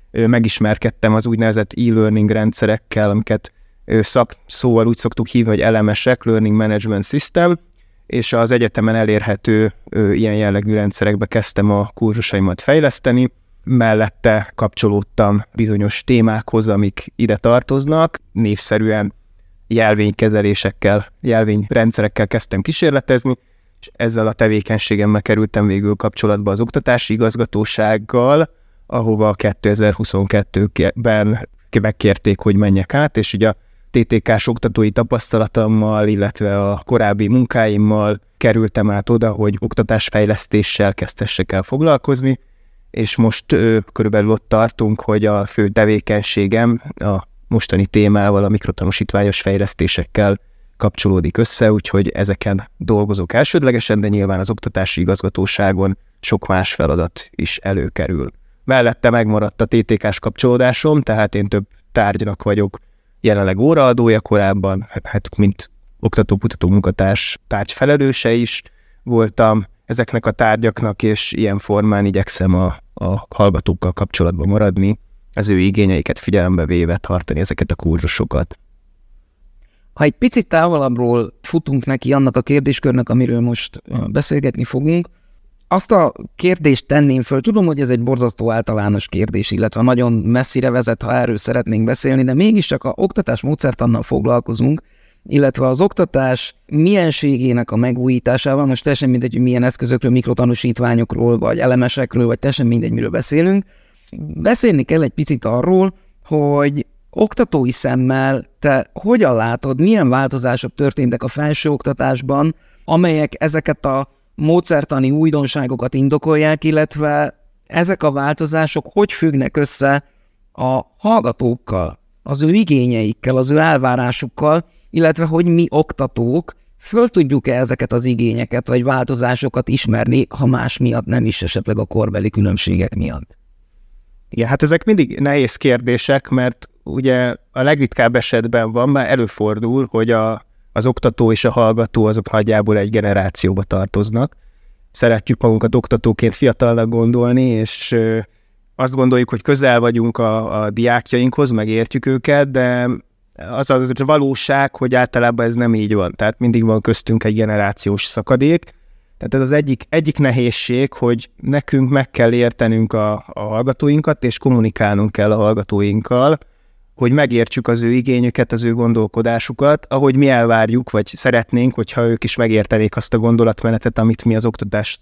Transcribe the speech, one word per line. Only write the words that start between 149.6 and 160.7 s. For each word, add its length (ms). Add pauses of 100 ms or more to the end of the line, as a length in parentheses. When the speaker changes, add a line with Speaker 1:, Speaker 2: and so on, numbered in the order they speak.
Speaker 1:
vagyunk 380
a, 440
a 80
diákjainkhoz, 800
meg 180
értjük 380
őket, 440
de 380 (640)
az, 200
az 240
a 100
valóság, 720
hogy 180
általában 520
ez 80
nem 200
így 200
van. 180
Tehát 260
mindig 260
van 160
köztünk 440
egy 100
generációs 680
szakadék. 680 (440)
Tehát 160
ez 60
az 120
egyik, 360
egyik 300
nehézség, 760